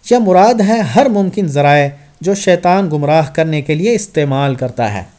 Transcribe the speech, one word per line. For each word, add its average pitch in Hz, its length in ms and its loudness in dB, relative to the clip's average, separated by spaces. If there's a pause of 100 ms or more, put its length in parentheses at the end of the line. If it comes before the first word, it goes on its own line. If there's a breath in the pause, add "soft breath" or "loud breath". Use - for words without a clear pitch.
یا 247 140 2
مراد 214 420 4
ہیں 220 200 2 (140)
ہر 285 140 4
ممکن 202 380 -2
ذرائع 143 400 2 (340 soft breath)
جو 185 140 -2
شیطان 180 560 0
گمراہ 151 420 0
کرنے 160 280 -2
کے 151 140 -4
لیے 196 200 0
استعمال 139 600 -2
کرتا 117 380 -4
ہے۔ 98 100 -8 (140)